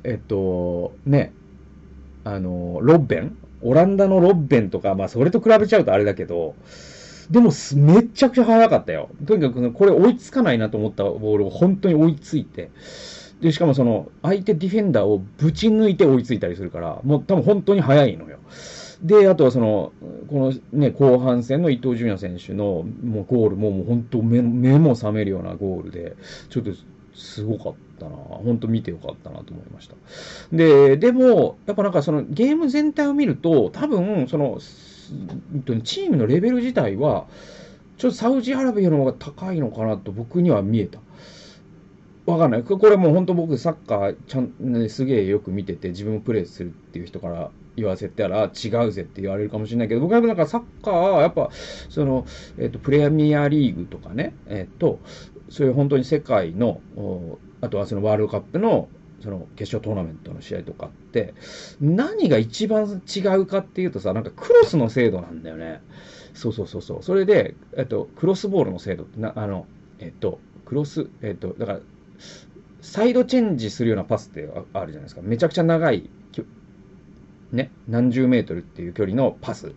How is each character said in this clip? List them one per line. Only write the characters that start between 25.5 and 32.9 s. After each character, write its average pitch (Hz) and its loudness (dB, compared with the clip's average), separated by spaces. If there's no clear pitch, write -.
ゴ 92 -6
ー 87 -12
ル 87 -12
で、 85 -12
ち - -6
ょ 120 -4
っ - -10
と 101 -8
す - -14
ご 110 -4
か - -10
っ - -14
た - -16
な。 73 -16
本 113 -6
当 117 -6
見 113 -2
て - -8
よ 82 -12
か - -12
っ - -18
た - -18
な - -16
と - -18
思 50 -16
い - -20
ま - -20
し - -20
た。 - -20
で、 143 8
で 226 4
も、 240 4
や 208 -4
っ - -2
ぱ 202 0
な 202 0
ん - -6
か 175 2
そ 165 -2
の 147 -2
ゲ 240 0
ー - 2
ム 320 0
全 294 0